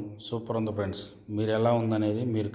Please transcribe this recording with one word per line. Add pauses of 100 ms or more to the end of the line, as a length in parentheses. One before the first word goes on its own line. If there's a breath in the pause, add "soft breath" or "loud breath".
(260)
సూపర్
ఉంది
ఫ్రెండ్స్. (280)
మీరు
ఎలా
ఉందనేది
మీరు